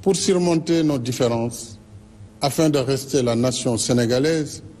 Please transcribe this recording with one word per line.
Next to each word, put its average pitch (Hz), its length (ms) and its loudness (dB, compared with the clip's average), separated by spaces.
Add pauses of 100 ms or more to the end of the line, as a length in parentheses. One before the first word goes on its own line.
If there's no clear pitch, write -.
pour 190 140 2
surmonter 170 640 2
nos 147 160 0
différences 120 800 -2 (600)
afin 156 280 0
de 143 100 4
rester 131 440 0
la 120 140 2
nation 120 420 0
sénégalaise 131 840 0 (180)